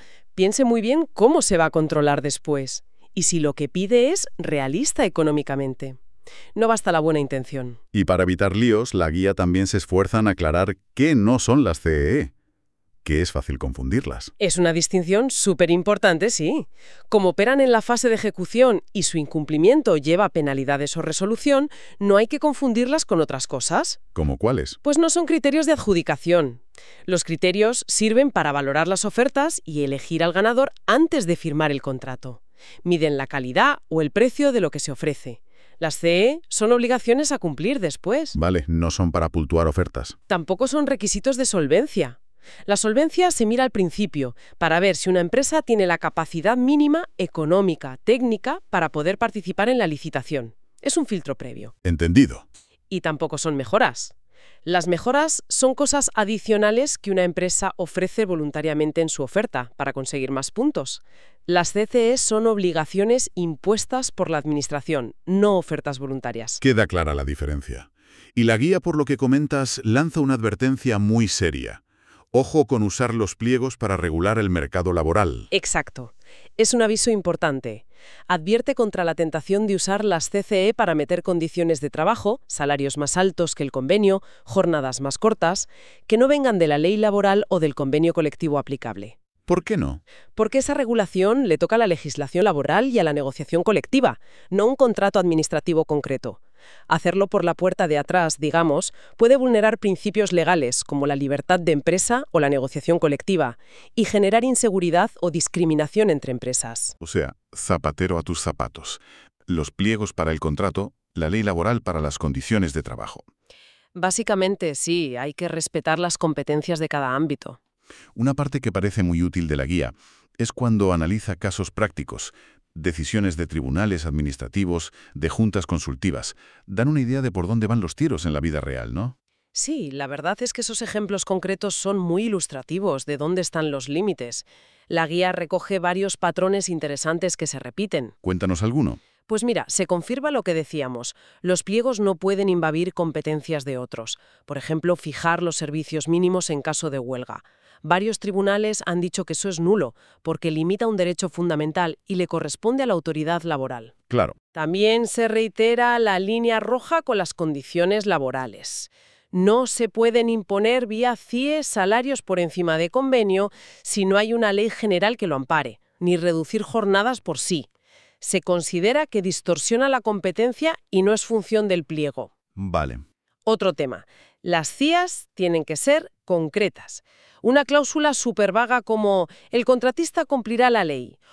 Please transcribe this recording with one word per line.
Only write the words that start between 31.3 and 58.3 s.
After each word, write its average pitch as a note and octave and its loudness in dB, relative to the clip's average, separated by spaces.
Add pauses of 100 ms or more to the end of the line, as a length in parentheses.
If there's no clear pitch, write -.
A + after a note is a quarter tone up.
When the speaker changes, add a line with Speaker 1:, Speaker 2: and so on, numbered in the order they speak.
Speaker 1:
firmar D3+ 0
el C#3 -4
contrato. C3 -8 (400)
Miden D#3 2
la C3+ -2
calidad C#3+ 0 (100)
o D#3+ 0
el D3 0
precio C4+ 2
de A#3 2
lo D#3+ 0
que D3+ -8
se D3 -6
ofrece. C3+ -6 (360)
Las D#3 -4
C F3 4
E D#4+ -2
son G#3+ 2
obligaciones A#3+ 2
a B3+ -2
cumplir F3+ -2
después. G3 -4
Speaker 2:
Vale, E2+ 2
no E2 2
son F2 2
para E2 0
puntuar E2 2
ofertas. D2+ -2 (100)
Speaker 1:
Tampoco F#3 0
son D4 0
requisitos B3+ 0
de B3+ 0
solvencia. E3 0 (460)
La G3+ 2
solvencia D#4 2
se A3+ 0
mira A3+ 2
al - 0
principio, D3+ -2 (240)
para E3 2
ver F#3+ 2
si - -4
una F3+ 4
empresa C4+ 2
tiene G#3+ 2
la E3+ 2
capacidad E3 -2
mínima D4 2
económica, E3 0
técnica, B3 0
para E3 0
poder D#3+ -2
participar G#3 -2
en B3+ 2
la G#3 2
licitación. C#3 -6 (240)
Es - -2
un D#4+ 0
filtro D3+ -4
previo. A#2 -14
Speaker 2:
Entendido. E2+ 4 (400)
Speaker 1:
Y F#3 -4
tampoco D#3 -4
son D#3 -2
mejoras. E3 -2 (480)
Las E3+ 0
mejoras C4 0
son C4 2
cosas C#4+ 0
adicionales G#3+ 2
que G3+ -4
una F#3 2
empresa F3+ 0
ofrece F#3+ -2
voluntariamente D3+ -2